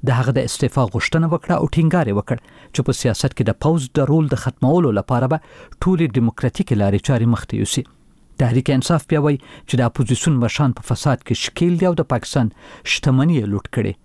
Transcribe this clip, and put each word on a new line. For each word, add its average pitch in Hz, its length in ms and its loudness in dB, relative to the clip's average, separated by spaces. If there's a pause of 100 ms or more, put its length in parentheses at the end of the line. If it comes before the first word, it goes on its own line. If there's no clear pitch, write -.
د 123 100 2
هغه 127 180 0
د 131 120 0
استعفا - 420 0
غوښتنه 160 400 0
وکړه 175 240 -2
او - 220 0
ټینګار 165 340 2
یې 101 80 0
وکړ 117 180 -4 (360)
چې - 160 -2
په 123 100 -2
سیاست 117 380 0
کې 123 120 -2
د 101 140 -2
پوځ 160 180 2 (160)
د 139 140 2
رول 156 220 2
د 127 100 -4
ختمولو 139 560 2
لپاره 131 340 0
به 156 60 -2 (420)
ټولې 175 240 2 (140)
ډیموکراتیکې - 640 0
لارې 98 240 2
چارې 117 260 2
مخ - 200 -4
ته 104 100 -2
یوسي. - 200 -2 (600)
تحریک 123 320 0
انصاف 147 380 0
بیا 151 120 2
وایي 147 160 0
چې - 400 -4
د 120 80 2
اپوزیسیون 131 560 0
مشران 131 320 0
په - 140 -8
فساد - 340 -2
کې - 160 -2
ښکیل 175 400 0
دي 185 100 2
او 165 120 -2
د - 100 -4
پاکستان 117 400 -2 (400)
شتمني 143 480 2
یې 101 140 -4
لوټ - 200 -8
کړې. 101 180 -2 (120)